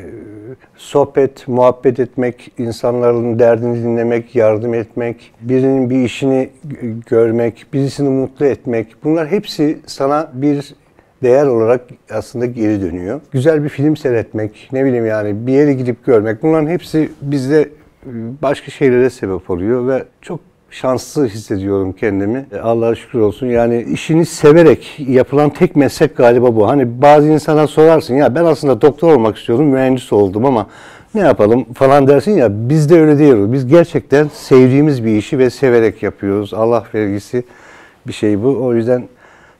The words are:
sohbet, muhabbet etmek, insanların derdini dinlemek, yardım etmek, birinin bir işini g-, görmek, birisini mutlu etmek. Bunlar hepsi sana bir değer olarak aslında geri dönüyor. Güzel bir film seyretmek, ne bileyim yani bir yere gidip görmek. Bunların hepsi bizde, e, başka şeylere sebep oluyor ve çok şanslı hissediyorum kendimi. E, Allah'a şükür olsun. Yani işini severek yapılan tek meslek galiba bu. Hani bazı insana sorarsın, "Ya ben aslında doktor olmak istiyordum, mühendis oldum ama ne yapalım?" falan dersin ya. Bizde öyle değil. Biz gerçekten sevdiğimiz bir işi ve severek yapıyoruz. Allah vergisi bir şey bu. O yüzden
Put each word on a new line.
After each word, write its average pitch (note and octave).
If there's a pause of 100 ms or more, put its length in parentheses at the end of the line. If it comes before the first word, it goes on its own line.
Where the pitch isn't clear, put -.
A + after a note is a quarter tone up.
(760)
sohbet, -
muhabbet B2
etmek, B2
insanların A#2+
derdini A#2
dinlemek, A#2
yardım A2
etmek, A#2 (100)
birinin C3
bir B2+
işini C3 (200)
g-, C3 (280)
görmek, A#2
birisini C#3
mutlu C3
etmek. A#2 (160)
Bunlar D#3
hepsi D#3+
sana D3
bir C#3+ (500)
değer C3
olarak A#2+ (300)
aslında A2
geri G#2+
dönüyor. F#2 (100)
Güzel D3
bir D3+
film D3+
seyretmek, G#2+
ne C3+
bileyim B2
yani G#2+
bir C3
yere C#3+
gidip B2
görmek. A2
Bunların D#3+
hepsi D#3 (120)
bizde, C#3
e, - (720)
başka C#3
şeylere B2+
sebep F#2+
oluyor A2
ve C3 (180)
çok F3 (340)
şanslı C3
hissediyorum G2
kendimi. G#2+
E, G2+
Allah'a A#2
şükür -
olsun. G#2+
Yani A#2
işini D#3+
severek D3+ (120)
yapılan C#3
tek -
meslek C#3+
galiba A#2+
bu. G#2
Hani B2
bazı D3
insana D3+
sorarsın, D#3
"Ya C3+
ben E3+
aslında C#3+
doktor D#3
olmak A2
istiyordum, B2
mühendis C3
oldum G#2
ama A#2+ (480)
ne G#3+
yapalım?" A#2+ (100)
falan C3+
dersin C#3+
ya. A2+
Bizde D#3
öyle D3+
değil. D3
Biz B2
gerçekten D3
sevdiğimiz C3
bir A2
işi B2+
ve B2+
severek A#2
yapıyoruz. G2
Allah A2+ (120)
vergisi G#2+ (640)
bir B2
şey G#2
bu. B2+
O B2+
yüzden A#2 (560)